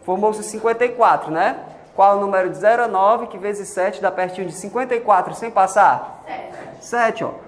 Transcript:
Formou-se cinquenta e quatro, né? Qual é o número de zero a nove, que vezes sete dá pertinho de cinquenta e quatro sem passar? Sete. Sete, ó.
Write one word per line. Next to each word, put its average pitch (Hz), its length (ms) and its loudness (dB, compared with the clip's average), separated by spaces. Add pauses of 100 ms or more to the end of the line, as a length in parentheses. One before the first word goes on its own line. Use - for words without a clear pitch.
Formou-se 208 400 0
cinquenta 226 400 -2
e 247 60 2
quatro, 202 400 2
né? 190 300 0 (340)
Qual 196 200 6
é - 20 2
o 202 60 -2
número 190 280 0
de 160 80 -10
zero 214 240 4
a 233 60 0
nove, 214 400 2
que 214 100 -14
vezes 202 300 -8
sete 196 340 -4
dá 190 80 2
pertinho 185 380 -6
de 160 60 -10
cinquenta 247 420 -6
e 226 60 -2
quatro 185 340 2
sem 226 160 -10
passar? 190 760 2
Sete. - 600 -14
Sete, 233 380 -2
ó. 120 80 -6 (160)